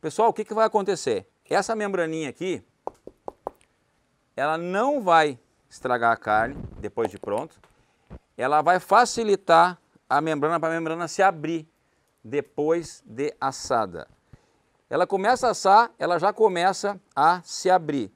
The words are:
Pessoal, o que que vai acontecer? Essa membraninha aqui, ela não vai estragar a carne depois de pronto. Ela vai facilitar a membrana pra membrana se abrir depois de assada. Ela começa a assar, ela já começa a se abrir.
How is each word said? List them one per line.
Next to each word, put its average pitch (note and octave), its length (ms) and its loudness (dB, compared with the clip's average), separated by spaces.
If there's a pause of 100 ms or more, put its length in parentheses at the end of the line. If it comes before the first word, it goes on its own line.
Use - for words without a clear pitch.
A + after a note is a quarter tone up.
Pessoal, A3 300 0
o - 20 -4
que G#3+ 120 -6
que G#3+ 100 -12
vai A3 120 2
acontecer? F#3 600 -2 (200)
Essa A3 280 0
membraninha E3+ 520 -4
aqui, E3+ 360 -8 (1700)
ela D3+ 200 -2
não G#3 440 -2
vai D#3+ 380 4 (300)
estragar A#2 440 0
a A2+ 40 2
carne A2+ 400 0 (220)
depois G#2+ 320 -6
de G#2 80 -16
pronto. A2+ 420 -8 (760)
Ela D3 260 0
vai F3 160 4
facilitar F#3+ 1000 2 (300)
a C#3 120 2
membrana D#3 400 -2
pra D#3+ 100 -2
membrana E3 380 -6
se F#3+ 140 -2
abrir D#3+ 460 -2 (560)
depois D3 840 -4
de C3+ 340 -6
assada. A2 680 -4 (800)
Ela E3+ 180 0
começa G#3+ 420 0
a - 20 2
assar, G3+ 480 4
ela E3 200 0
já F#3+ 140 0
começa F#3+ 680 0 (140)
a E3+ 280 4
se - 280 -4
abrir. D3 460 0